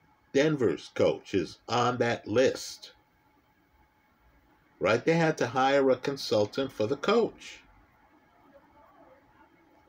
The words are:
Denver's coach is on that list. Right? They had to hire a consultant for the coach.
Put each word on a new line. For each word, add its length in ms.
Denver's 640
coach 400
is 240
on 300
that 300
list. 640
Right? 260
They 100
had 240
to 100
hire 420
a 60
consultant 760
for 140
the 100
coach. 640